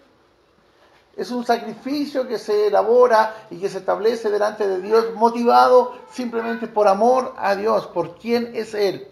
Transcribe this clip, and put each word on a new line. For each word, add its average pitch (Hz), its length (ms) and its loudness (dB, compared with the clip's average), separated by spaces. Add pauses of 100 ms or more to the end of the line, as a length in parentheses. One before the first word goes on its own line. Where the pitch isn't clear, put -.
(1160)
Es 226 140 -8
un 247 160 -6
sacrificio 247 800 -4
que 226 120 -6
se 208 280 0
elabora 220 800 2
y 175 100 -14
que 190 100 -4
se 180 100 -10
establece 202 520 -2
delante 208 360 -2
de 185 160 -2
Dios, 220 320 0
motivado 240 800 4 (160)
simplemente 233 560 -6
por 208 220 2
amor 240 500 2
a 202 160 -2
Dios, 202 320 -2
por 170 300 -6
quién 233 380 -4
es 220 200 -8
Él. 202 380 -2